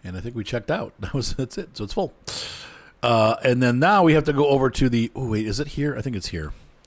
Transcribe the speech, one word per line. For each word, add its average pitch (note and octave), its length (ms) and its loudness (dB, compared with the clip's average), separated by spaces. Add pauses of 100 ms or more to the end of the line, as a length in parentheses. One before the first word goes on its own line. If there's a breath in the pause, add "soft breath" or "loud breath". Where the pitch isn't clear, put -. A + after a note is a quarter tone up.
And F#2 140 -12
I F2+ 40 -8
think A#2 140 -10
we A2+ 100 -6
checked A#2 260 -6
out. D3 260 -6
<laughs> - 40 -16
That G2 140 -10
was, - 200 -2
that's - 240 -8
it. - 180 -12
So G#2+ 80 -8
it's F#2+ 80 -10
full. F#3 200 -4 (880 loud breath)
Uh, A2+ 420 4
and B2+ 180 4
then B2 160 4
now F#3 240 6
we D#3+ 120 6
have D#3 100 4
to D3+ 80 0
go C#3+ 160 4
over C3+ 220 4
to C3 180 2
the, A#2 260 0
oh, C3 140 -6
wait, A2 180 -2
is A2 140 -4
it D3 80 -6
here? C#3+ 280 -4
I B2 40 -6
think B2 160 -6
it's F#2 120 -8
here. D2+ 240 -8 (340 soft breath)